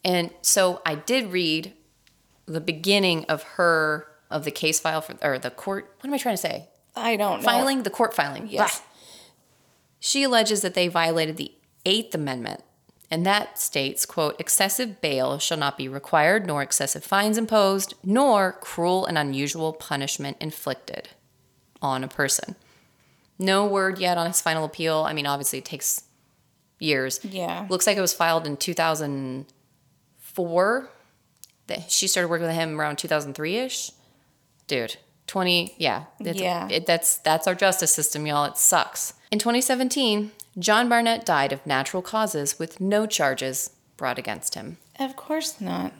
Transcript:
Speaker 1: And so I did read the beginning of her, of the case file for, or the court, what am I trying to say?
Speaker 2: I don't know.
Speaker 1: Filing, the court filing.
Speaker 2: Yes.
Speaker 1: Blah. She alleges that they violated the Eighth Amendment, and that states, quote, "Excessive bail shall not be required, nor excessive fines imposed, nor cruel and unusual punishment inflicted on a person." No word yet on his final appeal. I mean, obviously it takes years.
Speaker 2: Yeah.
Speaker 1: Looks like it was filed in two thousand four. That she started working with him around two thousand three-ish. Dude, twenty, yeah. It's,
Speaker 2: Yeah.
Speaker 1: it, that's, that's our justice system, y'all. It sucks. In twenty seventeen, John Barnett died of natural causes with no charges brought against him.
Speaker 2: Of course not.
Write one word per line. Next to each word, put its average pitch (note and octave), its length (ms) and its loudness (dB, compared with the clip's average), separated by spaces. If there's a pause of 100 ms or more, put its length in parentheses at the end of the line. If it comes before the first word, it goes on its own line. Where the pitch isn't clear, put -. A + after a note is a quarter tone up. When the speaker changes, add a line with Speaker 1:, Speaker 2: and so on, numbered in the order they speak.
Speaker 1:
And F3 260 2 (120)
so F#3 420 4
I D#3 120 -2
did A3 360 0
read E3+ 400 0 (720)
the D#3+ 140 -4
beginning F3 680 2
of D3+ 160 0 (140)
her, D#3 500 2 (240)
of D3+ 140 -4
the D3 60 -2
case D#3 280 0
file D#3+ 220 0
for, - 220 -14
or C3+ 160 0
the B2+ 120 -6
court, - 500 -10
what C4 80 -10
am C#4+ 60 -2
I C4+ 40 -2
trying A#3+ 160 -2
to - 80 -4
say? - 260 -6 (260)
Speaker 2:
I A#3 220 0
don't G3 220 0
know. - 60 -4
Speaker 1:
Filing, B3 400 2
the G3+ 60 -2
court A3+ 240 0
filing. C#3+ 340 -2
Speaker 2:
Yes. - 320 0
Speaker 1:
Blah. - 80 -20 (1120)
She - 220 0
alleges A3 380 4
that F#3 140 -2
they F3+ 140 2
violated E3 500 0
the C#3+ 140 -10 (340)
Eighth G#3+ 280 0
Amendment, B2+ 480 -4 (480)
and E3 140 0
that G#3 340 2
states, - 460 -2
quote, D3+ 340 -2
"Excessive G3+ 600 0
bail C3+ 380 0
shall D#3+ 180 -2
not C#3+ 220 -2
be C3 100 -6
required, D#3+ 580 2
nor D3 160 -2
excessive C#3 400 -2
fines G#3 360 2
imposed, G3+ 560 2 (100)
nor G#3 480 4
cruel F#3 540 0
and E3+ 100 0
unusual D3 560 -2
punishment C#3+ 680 -6
inflicted - 680 -8 (720)
on C3 240 -2
a C3+ 40 -10
person." - 480 -2 (840)
No F#3+ 260 2
word F#3+ 340 0
yet F3+ 200 2
on E3+ 80 0
his F3 160 0
final D#3+ 240 0
appeal. D#3 420 0
I D3+ 60 -2
mean, C#3+ 120 -2
obviously C#3 340 -2
it C3+ 40 -20
takes - 380 -4 (760)
years. C3+ 460 0
Speaker 2:
Yeah. F#3 460 -6
Speaker 1:
Looks F#3 160 2
like G#3 100 4
it G3 60 0
was E3+ 120 2
filed E3 320 2
in C#3+ 120 -4
two F3 160 -4
thousand C#3+ 720 -2 (760)
four. F#3+ 680 0 (800)
That - 220 -10
she - 180 2
started F3+ 200 2
working E3+ 180 0
with E3 100 0
him D#3+ 220 -2
around D3+ 200 -2
two E3 100 -8
thousand C#3+ 260 0
three-ish. G#3 560 -4 (760)
Dude, A#2+ 300 -2 (300)
twenty, F3+ 520 2
yeah. C#3+ 260 0 (160)
It's, F3+ 180 -6
Speaker 2:
Yeah. F3+ 320 -2
Speaker 1:
it, E3+ 160 0
that's, E3+ 320 2
that's D#3+ 280 2
our F#3 80 2
justice F3+ 380 2
system, D3+ 340 0
y'all. D3 180 2
It - 140 -4
sucks. - 560 2 (160)
In G#3 80 0
twenty A#3 240 2
seventeen, B3 680 0 (260)
John G#3+ 300 4
Barnett A#3 360 2
died C#3 280 2
of C#3 140 -8
natural C#3 360 0
causes F3+ 560 -2
with E3 220 -8
no G#3 260 2
charges C3+ 640 -2 (260)
brought C3 220 -4
against G#2 360 -6
him. D#3 220 -12 (240)
Speaker 2:
Of C4 160 -4
course - 440 -6
not. F3+ 400 -4